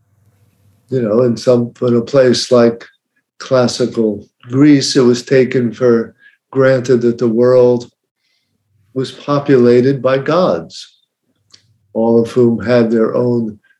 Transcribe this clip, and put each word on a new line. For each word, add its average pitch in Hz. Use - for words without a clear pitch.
You 127
know, 113
in 117
some, 120
in 120
a 113
place 127
like 117
classical 113
Greece, 135
it 139
was 123
taken 123
for 117
granted 131
that 117
the 123
world 123
was 131
populated 127
by 131
gods, 135
all 113
of 113
whom 117
had 117
their 113
own 120